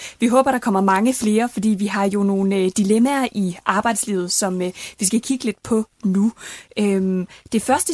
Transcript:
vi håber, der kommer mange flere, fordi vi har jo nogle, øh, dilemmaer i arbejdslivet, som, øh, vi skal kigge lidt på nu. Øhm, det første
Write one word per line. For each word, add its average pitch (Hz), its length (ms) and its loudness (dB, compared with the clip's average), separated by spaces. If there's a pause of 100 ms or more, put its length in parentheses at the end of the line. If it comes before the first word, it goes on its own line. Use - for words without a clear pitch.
(200)
vi 233 60 4
håber, 254 240 4
der 254 80 0
kommer 202 220 0
mange 196 340 2
flere, 220 380 2
fordi 214 160 -2
vi 202 180 0
har 202 180 -2
jo 202 180 0
nogle, 196 340 2
øh, 185 200 0
dilemmaer 233 560 2
i 185 240 -4 (100)
arbejdslivet, 196 640 -2
som, 185 300 -2
øh, 180 100 -4 (260)
vi 208 60 -2
skal 220 160 0
kigge 262 240 -4
lidt 214 180 -6
på 220 240 -2 (180)
nu. 196 280 2 (460)
Øhm, 190 480 0 (260)
det 220 100 0
første 277 320 0